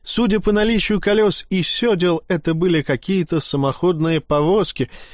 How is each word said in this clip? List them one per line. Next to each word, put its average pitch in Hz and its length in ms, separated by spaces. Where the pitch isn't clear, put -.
Судя 220 360
по 214 120
наличию 214 500
колёс 208 480
и 190 120
сёдел, 180 680
это 170 260
были 165 280
какие-то 165 580
самоходные 156 840
повозки, 151 680